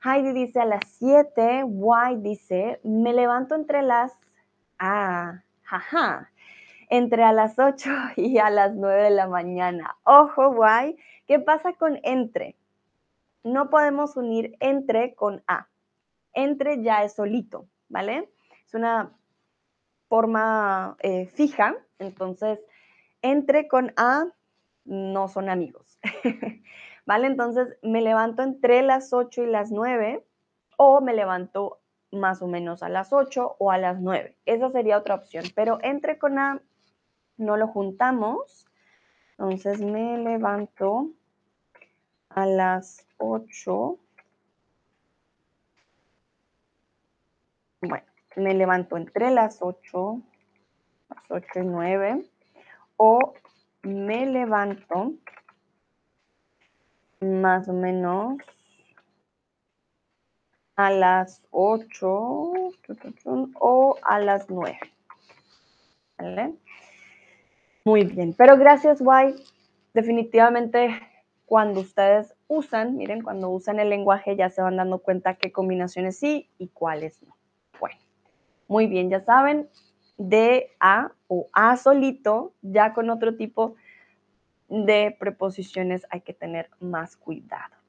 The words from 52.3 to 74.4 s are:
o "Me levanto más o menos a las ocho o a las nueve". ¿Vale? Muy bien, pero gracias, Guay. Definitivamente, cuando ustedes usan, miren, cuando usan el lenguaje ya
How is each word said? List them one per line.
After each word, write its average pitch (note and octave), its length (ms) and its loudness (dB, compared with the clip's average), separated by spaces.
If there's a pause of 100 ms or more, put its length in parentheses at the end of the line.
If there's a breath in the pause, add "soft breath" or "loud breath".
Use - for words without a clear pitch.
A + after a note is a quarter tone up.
o A3 380 4 (480)
"Me G3+ 440 -6
levanto G#3+ 840 -4 (2000)
más F#3+ 480 0
o F#3 40 -4
menos F#3 680 -4 (2500)
a G3 140 4
las F#3 600 2
ocho A3 1040 -2 (1080)
o B3+ 420 4
a G#3 180 0
las G3+ 300 -2
nueve". F#3 300 -8 (1400)
¿Vale? F#3+ 360 -8 (1300 soft breath)
Muy G#3+ 200 4
bien, F3 320 -4
pero C4+ 220 12
gracias, C#4+ 420 8
Guay. C4 340 4 (600)
Definitivamente, A#3 1040 2 (460 loud breath)
cuando G#3+ 340 2
ustedes G3+ 540 2 (140)
usan, C4 480 -4
miren, A3+ 260 -8
cuando G3 260 -8
usan F#3+ 300 -6
el G#3 100 0
lenguaje G3 480 0
ya F#3 140 0